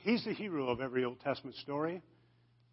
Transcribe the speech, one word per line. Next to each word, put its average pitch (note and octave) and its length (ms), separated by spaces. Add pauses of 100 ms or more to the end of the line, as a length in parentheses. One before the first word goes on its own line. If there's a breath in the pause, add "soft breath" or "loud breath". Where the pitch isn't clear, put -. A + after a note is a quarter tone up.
He's A3 220
the A3 80
hero E3 360
of A#2+ 120
every B2+ 240
Old B2 160
Testament C3 360
story, D#3+ 440 (720 soft breath)